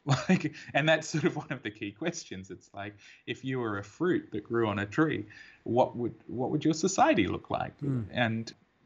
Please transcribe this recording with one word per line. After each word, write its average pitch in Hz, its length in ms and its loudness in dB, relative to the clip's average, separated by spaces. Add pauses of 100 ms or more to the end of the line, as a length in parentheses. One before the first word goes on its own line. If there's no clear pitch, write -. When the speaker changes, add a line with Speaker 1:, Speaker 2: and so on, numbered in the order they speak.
Speaker 1:
<laughs> 139 220 2
Like, 180 260 2 (200)
and 147 140 4
that's 156 200 4
sort 151 160 -2
of 160 120 2
one - 160 -10
of 127 100 -8
the 107 80 -4
key 101 220 -8
questions. 95 580 -8
It's - 240 -14
like, 101 200 -10 (320)
if 120 180 -8
you 131 160 -4
were 107 180 -2
a 98 60 -8
fruit 160 480 0
that - 120 -6
grew 117 240 2
on 101 100 0
a 101 80 -2
tree, 147 400 0 (380)
what 120 320 2
would, - 180 -4 (120)
what 120 240 -4
would 147 140 0
your 160 100 4
society 247 520 4
look - 240 -4
like? - 280 -4
Speaker 2:
Hmm. 135 320 -2
Speaker 1:
And 113 420 0 (340)